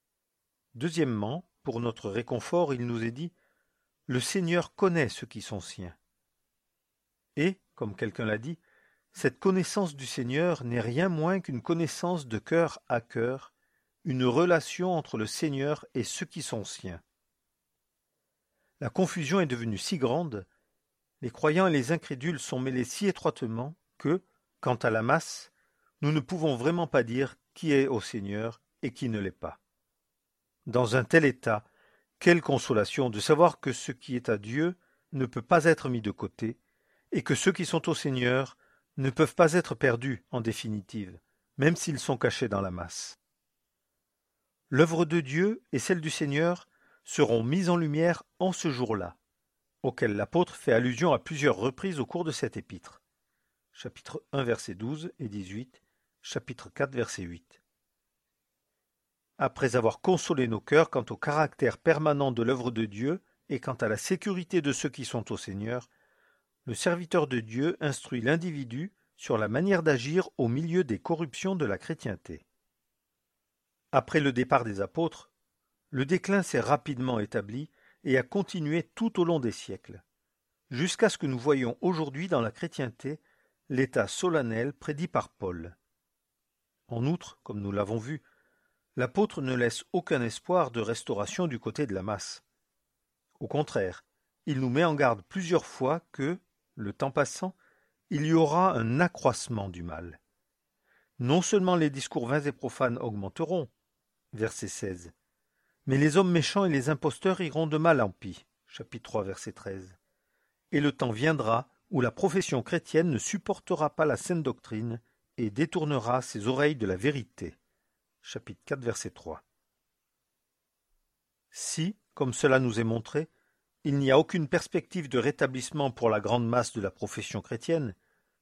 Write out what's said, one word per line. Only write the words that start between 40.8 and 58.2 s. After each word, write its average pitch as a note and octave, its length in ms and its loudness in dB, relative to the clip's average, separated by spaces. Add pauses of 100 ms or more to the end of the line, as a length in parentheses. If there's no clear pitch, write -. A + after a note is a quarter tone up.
même D#3+ 180 4
s'ils C#3+ 240 -4
sont C3+ 160 -2
cachés A#2+ 320 2
dans G2+ 140 0
la F#2+ 80 -4
masse. - 500 -10 (1500)
L'œuvre E3 340 6
de E3+ 160 2
Dieu E3+ 420 0 (100)
et C3+ 60 2
celle F3+ 220 0
du D#3 80 -6
Seigneur D#3 580 0 (360)
seront A#2 400 2
mises E3+ 280 2
en F3 60 4
lumière D#3+ 460 2 (160)
en F#3 140 0
ce E3+ 180 -2
jour-là, A2 460 -2 (640)
auquel A#2+ 320 0
l'apôtre G#2+ 400 0
fait - 180 0
allusion B2+ 400 4
à A#2 60 4
plusieurs C#3 380 2
reprises C#3 420 -2
au A#2+ 80 -2
cours F3 180 -4
de D#3 60 -4
cet - 260 -4
épître. - 460 -16 (680)
Chapitre - 500 -14 (100)
un, C#3 120 0
versets A2+ 300 -2
douze D3 440 -8
et B2 100 -8
dix-huit, G2+ 540 -10 (380)
chapitre - 480 -10
quatre, C3+ 260 -4
verset A#2 280 -4
huit. E2+ 400 -14 (1800)